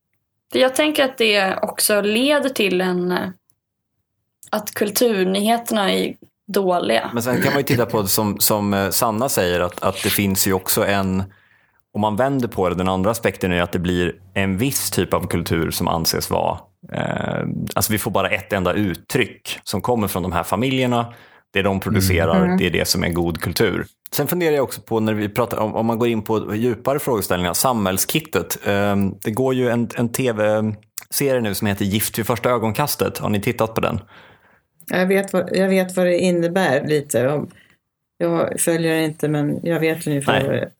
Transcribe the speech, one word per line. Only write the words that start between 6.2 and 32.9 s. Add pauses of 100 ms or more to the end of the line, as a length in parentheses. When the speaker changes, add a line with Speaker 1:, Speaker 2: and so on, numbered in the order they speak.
Speaker 1:
dåliga.
Speaker 2:
Men
sen
kan
man
ju
titta
på
det
som,
som,
eh,
Sanna
säger,
att,
att
det
finns
ju
också
en... (720)
Om
man
vänder
på
det,
den
andra
aspekten
är
att
det
blir (200)
en
viss
typ
av
kultur
som
anses
vara, (340)
eh, (300)
alltså
vi
får
bara
ett
enda
uttryck
som
kommer
från
de
här
familjerna. (380)
Det
de
producerar,
Speaker 3:
Mm.
Speaker 2:
det
är
det
som
är
god
kultur. (260)
Sen
funderar
jag
också
på,
när
vi
pratar
om,
om
man
går
in
på
djupare
frågeställningar,
samhällskittet.
Ehm, (100)
det
går
ju
en,
en
T
V-serie
nu
som
heter
Gift
vid
första
ögonkastet.